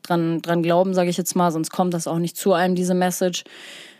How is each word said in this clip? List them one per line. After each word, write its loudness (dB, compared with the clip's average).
dran, 0
dran 0
glauben, 2
sag 2
ich -2
jetzt -2
mal, 4
sonst -2
kommt 0
das -4
auch -2
nicht -2
zu 0
einem, 2
diese 0
Message. 0